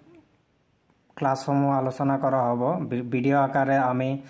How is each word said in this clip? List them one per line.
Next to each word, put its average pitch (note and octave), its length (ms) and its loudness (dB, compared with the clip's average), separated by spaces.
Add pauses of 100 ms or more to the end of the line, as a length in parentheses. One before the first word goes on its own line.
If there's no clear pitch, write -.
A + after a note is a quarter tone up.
(1200)
ক্লাছসমূহ C#3 520 0
আলোচনা C3+ 460 0
কৰা C3+ 240 2
হ'ব। A#2+ 200 0 (260)
ভি-, B2 140 -4
ভিডিঅ' C3 440 0
আকাৰে C3+ 300 2
আমি C3 540 0